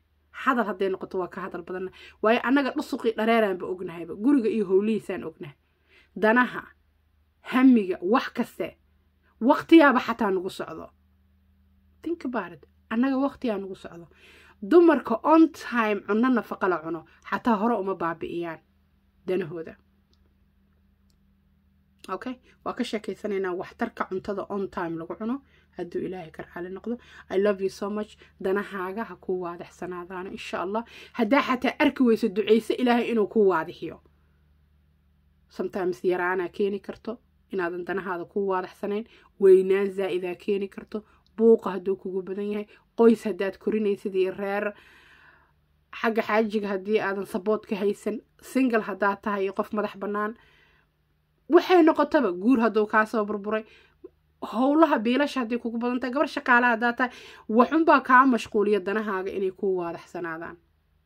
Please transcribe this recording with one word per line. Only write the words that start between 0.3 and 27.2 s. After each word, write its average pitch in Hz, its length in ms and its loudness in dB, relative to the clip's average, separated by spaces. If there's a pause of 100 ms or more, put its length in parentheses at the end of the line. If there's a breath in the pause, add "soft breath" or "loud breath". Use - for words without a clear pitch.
Hadal 240 300 0
hadday 196 240 -2
noqoto 185 280 -8
waa 185 100 -4
ka - 140 -12
hadal 180 220 -12
badanna. 185 280 -10 (300 loud breath)
Waayo, 226 220 4
annaga 262 280 0
dhusuqii 254 440 -4
dhareeraanba 214 520 0
ognahayba. 175 480 -10
Guriga 226 340 2
iyo 214 160 0
howlihiisaan 190 580 0
ognahay. 160 320 -14 (600 soft breath)
Danaha, 214 460 2 (840)
hamiga, 233 560 4
wax 208 320 0
kaste. - 340 -6 (760)
Waqtiyaaba 285 580 6
xataa 226 320 -2
nagu 180 180 -2
socdo. 160 360 -12 (1160)
Think 330 220 -6
about 208 280 -6
it. - 100 -20 (260)
Annaga 254 280 0
waqtiyaa 262 420 -2
nagu 190 160 -10
socdo. 170 320 -18 (560 soft breath)
Dumarka 294 580 6
on 311 300 8
time 214 500 -2
cunno 220 280 2
nafaqa 202 400 -2
la 170 100 0
cuno, 160 260 -8 (240 soft breath)
xataa 214 280 0
hore 233 180 0
uma 190 200 -4
baabi'iyaan 170 640 -6 (640)
danahooda. 175 480 -6 (2250)
Okay? 214 320 -10 (300 soft breath)
Waa - 80 -6
ka 247 100 -4
sheekeysanaynaa 196 680 -6
waxtarka - 520 -8
cuntada 202 440 -8
on 196 200 -6
time 165 280 -6
lagu 165 180 -10
cuno. 226 200 -6 (420 soft breath)
Hadduu 175 280 -8
Ilaahay 175 260 -12
ka - 120 -16
raali 180 260 -12
noqdo. 220 280 -10 (320 loud breath)